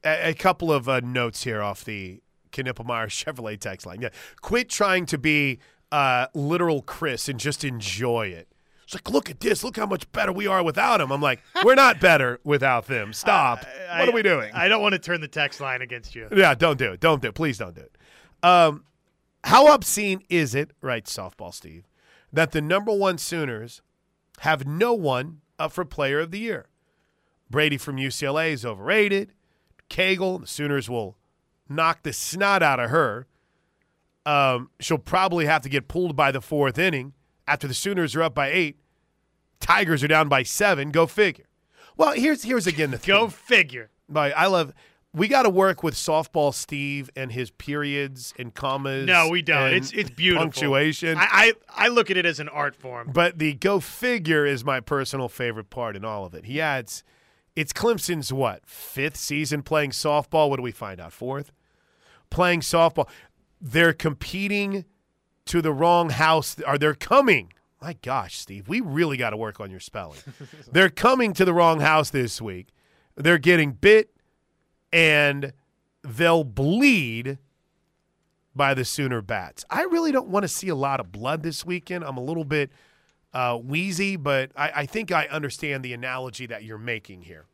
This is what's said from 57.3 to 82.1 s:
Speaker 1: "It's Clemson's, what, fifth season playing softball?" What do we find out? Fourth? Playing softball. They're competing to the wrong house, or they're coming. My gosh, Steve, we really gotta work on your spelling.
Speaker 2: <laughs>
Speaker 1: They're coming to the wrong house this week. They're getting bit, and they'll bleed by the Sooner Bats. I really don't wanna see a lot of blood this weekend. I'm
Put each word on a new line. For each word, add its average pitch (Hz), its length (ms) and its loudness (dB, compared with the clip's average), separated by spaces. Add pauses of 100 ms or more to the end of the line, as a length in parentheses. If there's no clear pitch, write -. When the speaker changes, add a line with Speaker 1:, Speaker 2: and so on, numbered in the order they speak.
Speaker 1:
"It's 156 180 -6
Clemson's, 175 580 -2
what, 127 360 -4
fifth - 500 -8
season 147 460 -4
playing 147 280 0
softball?" 147 600 0
What 135 60 -2
do 131 40 -6
we 123 100 -6
find 95 300 -12
out? 85 120 -18
Fourth? 135 380 -10 (800)
Playing 175 320 2
softball. 165 480 2 (520)
They're 160 320 2
competing 196 920 -4 (600)
to 170 160 0
the 156 120 0
wrong 170 380 4
house, 156 540 2
or 143 120 0
they're 151 160 2
coming. 202 600 2 (280)
My 160 200 -12
gosh, 120 360 -6
Steve, 98 300 -16
we 208 140 -4
really 151 360 -2
gotta 110 200 -4
work 110 220 -8
on 98 120 -12
your 92 80 -16
spelling. 85 400 -14 (240)
Speaker 2:
<laughs> 139 280 -20
Speaker 1:
They're 175 180 6
coming 240 440 2
to 190 120 4
the 175 80 2
wrong 165 260 4
house 156 300 4
this 123 320 -4
week. 92 260 -12 (480)
They're 165 220 2
getting 156 340 4
bit, 214 400 6 (840)
and 147 600 4 (500)
they'll 160 400 2
bleed 139 920 0 (1200)
by 139 180 2
the 131 120 -2
Sooner 127 360 -4
Bats. 92 480 -8
I 285 140 -2
really 330 280 0
don't 262 160 0
wanna 196 200 0
see - 200 -8
a 165 80 -2
lot 135 240 -2
of 92 120 -12
blood 131 300 -4
this 160 240 -8
weekend. 180 380 -8
I'm 139 140 -10